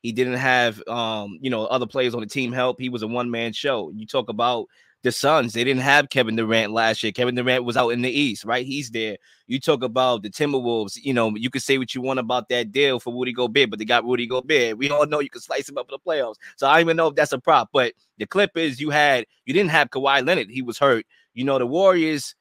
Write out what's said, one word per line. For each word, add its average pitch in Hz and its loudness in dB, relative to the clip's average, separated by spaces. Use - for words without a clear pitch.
He 120 -6
didn't 123 0
have, 123 2
um, 110 -6
you 131 -4
know, 110 -2
other 123 0
players 123 -2
on 117 -6
the 107 -10
team 123 -4
help. 127 -2
He 131 -6
was 120 -6
a 110 -6
one-man 117 -4
show. 110 -4
You 107 -14
talk 123 -2
about 117 -2
the 123 2
Suns. 139 2
They 117 -2
didn't 131 0
have 143 4
Kevin 113 2
Durant 110 2
last 113 0
year. 107 -2
Kevin 123 0
Durant 127 0
was 117 -2
out 123 2
in 120 -2
the 127 0
East, 123 -2
right? 123 -2
He's 135 -8
there. 110 -6
You 131 -4
talk 131 2
about 123 0
the 107 -10
Timberwolves. 120 -2
You 135 -2
know, 110 2
you 117 -4
can 127 -6
say 135 2
what 127 -6
you 127 -6
want 131 -2
about 123 -2
that 120 -2
deal 135 2
for 120 -8
Rudy 123 -4
Gobert, 123 2
but 110 -8
they 110 -6
got 117 2
Rudy 120 0
Gobert. 127 0
We 139 -4
all 147 2
know 151 -2
you 139 -6
can 120 -16
slice 139 -6
him 139 -10
up 123 -10
in 135 -12
the - -8
playoffs. 127 0
So 139 -2
I 143 6
don't 165 8
even 160 2
know 165 2
if 147 -2
that's 147 2
a 131 -4
prop. 135 2
But 123 2
the 107 -6
Clippers, 165 -2
you 151 -4
had, 143 4
you 135 -4
didn't 185 2
have 156 4
Kawhi 135 2
Leonard. 143 0
He 131 -8
was 117 -8
hurt. 127 4
You 123 -6
know, 135 2
the 120 2
Warriors 160 2